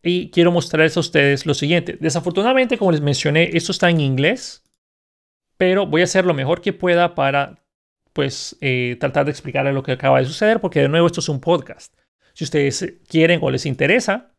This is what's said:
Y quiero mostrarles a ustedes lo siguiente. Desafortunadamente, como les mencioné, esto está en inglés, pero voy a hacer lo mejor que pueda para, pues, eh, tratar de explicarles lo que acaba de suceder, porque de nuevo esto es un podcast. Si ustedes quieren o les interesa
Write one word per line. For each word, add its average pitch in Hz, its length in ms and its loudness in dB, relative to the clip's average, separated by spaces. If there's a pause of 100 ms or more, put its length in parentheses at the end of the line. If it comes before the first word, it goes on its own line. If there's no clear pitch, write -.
Y 175 260 -2
quiero 170 240 4
mostrarles 160 460 0
a - 20 0
ustedes 139 460 0
lo 147 80 0
siguiente. 170 440 -2
Desafortunadamente, 196 760 0
como 185 160 2
les 151 80 0
mencioné, 147 540 0
esto 170 180 -2
está 180 160 0
en 165 120 2
inglés, 143 640 -2 (920)
pero 185 300 2
voy 156 160 2
a - 20 4
hacer 180 220 2
lo 170 80 2
mejor 143 260 -2
que 196 140 -4
pueda 175 400 0
para, 139 480 -2 (500)
pues, - 480 -6
eh, 123 400 -2
tratar 139 240 0
de 147 60 -2
explicarles 139 420 -4
lo 135 100 -2
que 135 100 -6
acaba 135 260 2
de 131 80 0
suceder, 214 340 0
porque 165 200 -2
de 139 100 2
nuevo 170 160 4
esto 170 140 -2
es 160 100 -6
un 135 100 -4
podcast. - 540 -4 (400)
Si - 100 -8
ustedes 139 520 -2 (120)
quieren 160 320 4
o 135 100 -2
les 131 140 -4
interesa 196 760 -2